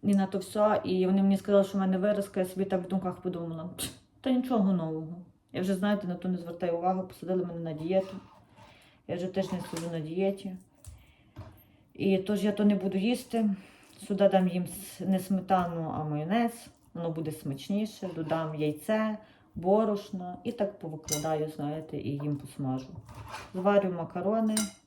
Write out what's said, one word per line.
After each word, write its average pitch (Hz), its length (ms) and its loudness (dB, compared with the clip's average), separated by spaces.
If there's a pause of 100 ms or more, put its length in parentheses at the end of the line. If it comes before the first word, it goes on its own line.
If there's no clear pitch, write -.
і 202 120 4
на 196 120 4
то 196 120 -4
все, 208 460 2
і 185 220 2
вони 196 160 4
мені 196 140 6
сказали, 202 280 6
що 196 140 -2
в - 20 2
мене 185 180 2
виразка, 202 420 0
я 185 60 2
собі 190 180 -2
так 185 200 0
в - 40 -10
думках 185 260 -2
подумала, 170 640 -6
«Пш, - 140 -6 (300)
та 262 100 0
нічого 247 420 4
нового». 160 440 -2 (360)
Я - 80 -4
вже, 190 140 0
знаєте, 202 320 0
на 180 80 -2
то 185 140 -6
не 180 100 0
звертаю 170 380 -2
увагу, 185 260 0
посадили 185 420 -2
мене 170 160 -6
на 165 120 -4
дієту. 185 440 0 (920)
Я 175 80 -4
вже 180 100 -4
тиждень 185 340 -2 (100)
сиджу 165 220 -6
на 165 80 -4
дієті. 185 560 -2 (1400)
І 196 240 4
тож 190 260 0
я 208 80 4
то 208 120 0
не 208 100 8
буду 185 240 0
їсти. 226 520 0 (560)
Сюди 196 220 4
дам 185 200 6
їм 175 180 0
с-, - 400 -10
не 190 120 4
сметану, 180 760 0
а 156 80 -4
майонез. 175 640 0 (260)
Воно 170 160 -4
буде 156 220 -4
смачніше. 190 840 -4
Додам 160 380 -2
яйце, 214 640 0 (360)
борошно. 196 920 0
І 233 80 -4
так 202 260 -4
повикладаю, 156 680 -2
знаєте, 151 480 -6
і 139 140 -4
їм 143 260 -2
посмажу. 131 500 -4 (680)
Зварю 196 380 4
макарони. 196 640 0 (320)